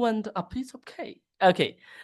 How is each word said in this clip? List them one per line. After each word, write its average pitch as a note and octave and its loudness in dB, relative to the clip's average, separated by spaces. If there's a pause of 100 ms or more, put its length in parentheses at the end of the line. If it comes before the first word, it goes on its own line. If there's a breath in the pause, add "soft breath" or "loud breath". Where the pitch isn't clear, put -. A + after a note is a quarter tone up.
(120)
and G#3+ -4
a F#3 -4 (120)
piece B3+ -8
of B3+ -18 (160)
cake. - 0
Okay, E3 0 (340 loud breath)